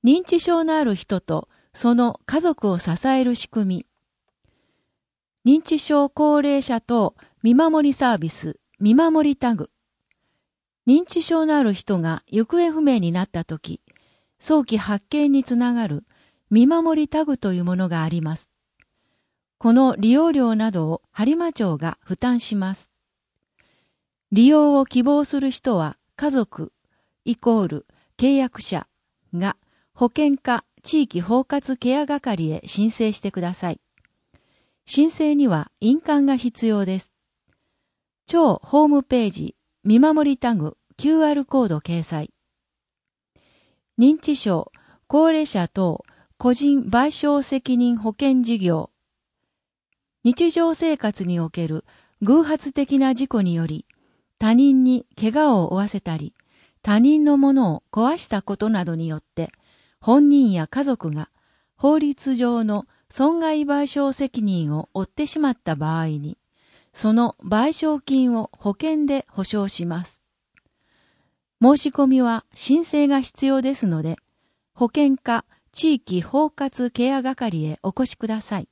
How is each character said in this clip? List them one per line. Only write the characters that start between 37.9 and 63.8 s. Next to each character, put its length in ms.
町 360
ホ 240
ー 20
ム 140
ペ 260
ー 20
ジ、 240
見 160
守 300
り 80
タ 160
グ、 220
キ 140
ュ 100
ー 80
ア 20
ー 40
ル 100
コ 200
ー 40
ド 100
掲 240
載。 300
認 200
知 160
症、 380
高 240
齢 160
者 220
等、 360
個 180
人 280
賠 240
償 360
責 340
任 200
保 140
険 320
事 160
業。 320
日 260
常 240
生 220
活 280
に 160
お 100
け 180
る 160
偶 200
発 300
的 260
な 160
事 140
故 140
に 120
よ 120
り、 200
他 160
人 280
に 240
怪 120
我 240
を 140
負 60
わ 120
せ 120
た 160
り、 180
他 160
人 260
の 140
も 140
の 220
を 80
壊 260
し 80
た 160
こ 140
と 120
な 160
ど 120
に 100
よ 120
っ 20
て、 320
本 280
人 220
や 160
家 160
族 300
が 180
法 240
律 340
上 300
の 220
損 300
害 240
賠 200